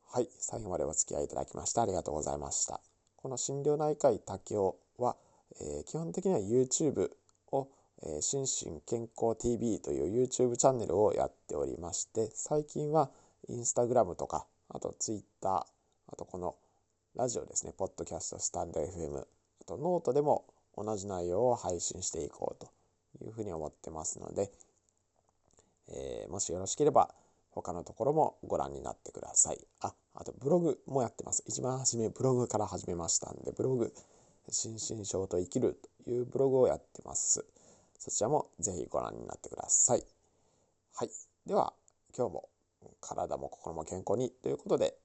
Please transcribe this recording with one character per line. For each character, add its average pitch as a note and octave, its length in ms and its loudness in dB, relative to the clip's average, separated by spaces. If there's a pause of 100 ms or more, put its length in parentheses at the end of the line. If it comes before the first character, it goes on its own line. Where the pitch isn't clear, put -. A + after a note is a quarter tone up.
(100)
は B2 100 -2
い、 - 80 0 (100)
最 - 240 -6
後 F#2+ 80 -8
ま F2 80 -2
で D2 60 2
お C#2+ 80 -2
付 - 220 0
き - 20 -2
合 D2 60 -2
い - 20 0
い C2 40 -6
た - 80 -10
だ C2 80 -2
き - 120 -14
ま - 100 -6
し - 60 -2
て - 80 2
あ A#2 60 4
り G2 60 0
が E2+ 100 0
と - 100 -4
う - 20 -2
ご D#2 80 -2
ざ C#2+ 100 -2
い C#2+ 60 -2
ま C#2+ 140 -6
し - 140 0
た。 - 140 -8 (360)
こ - 120 -10
の C3 80 -6
心 C#3 260 -4
療 D3 140 4
内 D3+ 200 2
科 C#3 140 6
医 G2+ 100 2
竹 - 340 -8
雄 F#2+ 200 4 (240)
は、 A#2+ 180 0 (440)
え D2 200 -6
ー、 - 40 -8
基 - 80 -16
本 E3 200 -4
的 F3+ 140 -2
に F#3+ 80 4
は C#3+ 40 4
YouTube B2 720 2 (400)
を、 C3+ 180 0 (340)
え D2+ 160 -4
ー、 D#2 40 -2
心 - 200 0
身 - 400 -4
健 A#2 340 -2
康 A2+ 180 2
テ A#2+ 140 -2
ィ A#2+ 80 4
ー - 20 -2
ビ A2+ 200 0
ー - 20 -6
と - 120 -4
い C2+ 100 0
う G#2+ 220 2
YouTube B2 320 2
チ C3 100 6
ャ C3+ 60 8
ン C3 60 0
ネ G#2+ 80 -2
ル F2+ 120 2
を G2+ 160 6
や C2+ 120 2
っ - 60 -4 (160)
て E2 80 -4
お C#2+ 80 0
り C2+ 140 -4
ま E2+ 140 -8
し - 120 -4
て、 A2 300 -2
最 D3+ 300 -2
近 D3+ 280 -4
は D3+ 180 4 (380)
Instagram A#2 640 2
と - 120 -4
か、 - 200 -4 (220)
あ - 100 -10
と - 200 -6
Twitter、 - 680 -2 (400)
あ - 100 -14
と - 80 -10
こ - 140 -10
の F2+ 180 -4 (600)
ラ B2+ 120 0
ジ A2+ 100 -2
オ D2 80 -6
で - 100 -6
す - 100 -4
ね、 E2 100 -10
ポ F#2+ 100 -2
ッ F2 100 -4
ド E2+ 80 -6
キ E2+ 100 -10
ャ D#2+ 60 -6
ス - 100 -8
ト、 F#2 80 -10
ス - 140 -4
タ F2 120 -2
ン E2+ 80 -10
ド D#2+ 80 0
エ D#2 80 0
フ F2 140 -6
エ D#2 60 -4
ム、 C#2 180 -6 (360)
あ - 20 -20
と - 140 -8
ノ E3+ 200 0
ー - 20 0
ト B2 120 0
で C#3 80 4
も D3 240 4 (320)
同 G#2+ 200 -4
じ F#2+ 100 -6
内 F2+ 220 -2
容 G#2 200 4
を B2 60 6
配 F2 260 -4
信 - 220 -6
し - 80 -4
て D#2+ 140 -4
い - 40 -6
こ - 320 -8
う - 40 -12
と - 600 -20
い - 40 -10
う A2 40 -12
ふ A2+ 80 -10
う G#2+ 40 -4
に G2+ 80 -8
思 D#2 160 -6
っ - 40 -10
て - 180 -14
ま D#2 140 -8
す - 140 -6
の G1+ 140 -12
で、 G2 180 0 (1400)
え B1 400 -8
ー、 - 20 -10
も F#2+ 100 -6
し - 120 -2
よ E2+ 60 -2
ろ F#2+ 80 -6
し - 100 -6
け D3 80 4
れ D3 60 6
ば A#2+ 240 4 (360)
他 - 220 -8
の E2+ 120 -6
と - 80 -16
こ A2+ 140 0
ろ C#3 60 4
も D3+ 320 4
ご F#2 120 -2
覧 C#2 160 -2
に C#2 100 -8
な B1 80 -8
っ - 60 -8
て - 160 -14
く - 80 -12
だ - 140 -12
さ - 180 4
い。 - 60 -6 (220)
あ、 - 140 -4 (200)
あ - 100 -12
と - 80 -10
ブ C3+ 180 -2
ロ F3 80 6
グ E3 280 2
も C3+ 160 0
や C3+ 60 0
っ - 40 -8
て - 120 -14
ま - 80 -4
す。 - 140 -2
一 - 160 -6
番 C3 160 -2
初 B2 180 0
め A2 120 2
ブ F#2+ 160 -4
ロ C3 100 6
グ B2 140 4
か G#2+ 100 2
ら G#2 80 2
始 - 220 -6
め F2+ 60 -2
ま E2+ 140 -4
し - 100 2
た - 120 -6
ん - 140 -12
で、 - 80 -4
ブ - 100 -4
ロ C3 140 2
グ、 A#2 160 0 (580)
心 - 240 -4
身 G#2+ 320 -6
症 F#2+ 200 -2
と F2+ 120 0
生 F2+ 100 0
き - 120 0
る G2+ 180 2 (260)
と - 60 -6
い A#2+ 100 0
う B2 40 0
ブ A#2+ 140 -6
ロ C3+ 120 6
グ C3 100 6
を A#2+ 80 8
や D2 80 4
っ - 20 -6
て - 260 -18
ま - 100 -12
す。 - 300 0 (540)
そ - 120 -10
ち - 120 0
ら G#2+ 60 2
も C#3+ 300 2
ぜ F#2 140 -2
ひ E2+ 140 -4
ご - 140 0
覧 A1 140 -6
に A1+ 120 -10
な G1+ 80 -10
っ G1+ 40 -16
て - 100 -14
く - 80 -12
だ - 120 -6
さ - 280 6
い。 - 80 2 (880)
は - 100 -4
い。 - 60 -8 (360)
で F3+ 80 -2
は、 G3 180 2 (440)
今 B2 120 2
日 E2+ 60 -8
も - 140 -8 (520)
体 - 360 -4
も C2+ 120 -8
心 - 260 -10
も D#2+ 100 -4
健 F2+ 220 -8
康 G2+ 120 2
に B2+ 120 0
と - 180 -6
い - 40 0
う C#3+ 60 -4
こ - 100 -12
と D3 100 2
で - 260 0